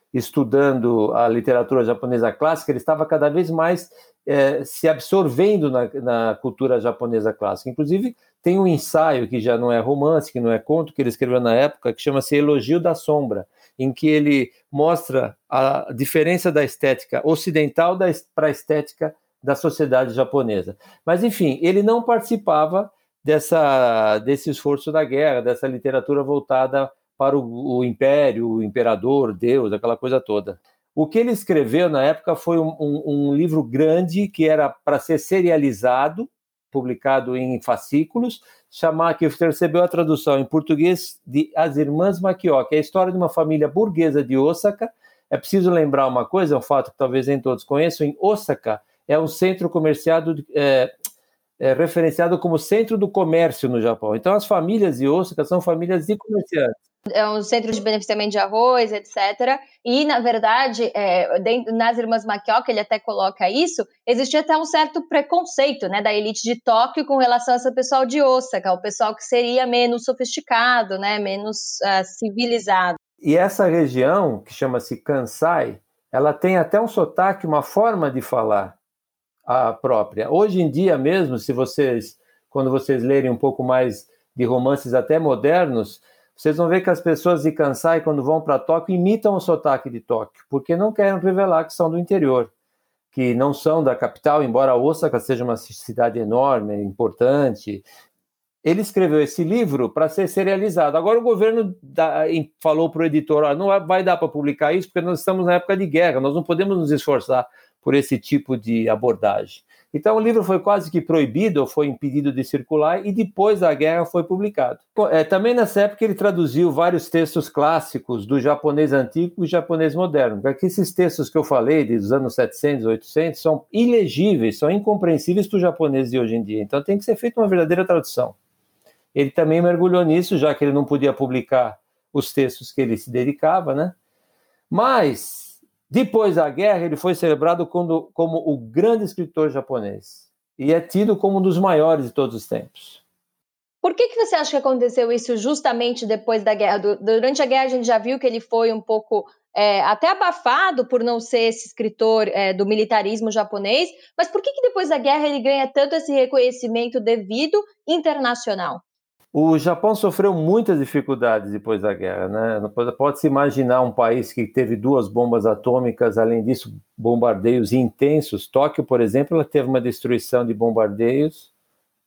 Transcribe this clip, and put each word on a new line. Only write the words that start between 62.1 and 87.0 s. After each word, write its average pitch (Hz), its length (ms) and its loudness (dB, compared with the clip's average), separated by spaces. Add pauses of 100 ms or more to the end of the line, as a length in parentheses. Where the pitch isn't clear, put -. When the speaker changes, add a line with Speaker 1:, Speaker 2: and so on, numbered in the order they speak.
Speaker 2:
Makioka, 214 460 -2
ele 214 100 0
até 214 180 -2
coloca 196 520 -2
isso, 311 360 -2 (200)
existia 269 340 0
até 311 160 2
um 311 80 0
certo 311 420 -2
preconceito, 285 800 -2
né, 196 140 -2
da 214 140 0
elite 208 280 -4
de 233 200 -2
Tóquio 254 420 2
com 277 140 0
relação 240 340 2
a 247 60 2
esse 254 160 -2
pessoal 262 320 0
de 285 160 0
Osaka, 254 500 0
o 180 80 -2
pessoal 214 340 -4
que - 80 -20
seria 247 440 0
menos 240 380 0
sofisticado, 240 920 0
né, 202 200 -2
menos, 202 640 -6
ah, 190 200 2
civilizado. 196 920 -2 (240)
Speaker 1:
E 147 160 2
essa 190 300 2
região, 147 720 2
que - 140 -20
chama-se 123 420 -4
Kansai, 135 840 -2 (300)
ela 143 220 2
tem 185 240 0
até 175 240 2
um 233 80 -2
sotaque, 190 580 0
uma 151 160 0
forma 196 480 0
de 127 120 -6
falar, 107 560 -2 (640)
a 120 300 0
própria. 107 560 -2
Hoje 185 320 2
em 156 80 0
dia 165 260 2
mesmo, 139 420 0
se 117 140 -6
vocês, 127 640 -2 (320)
quando 135 220 -2
vocês 131 320 0
lerem 131 280 2
um 117 60 -2
pouco 135 260 -2
mais 127 440 0 (280)
de 123 100 -2
romances 127 500 0
até 139 240 2
modernos, 139 800 0 (360)
vocês 151 200 0
vão 170 120 0
ver 185 140 2
que 185 80 0
as - 100 0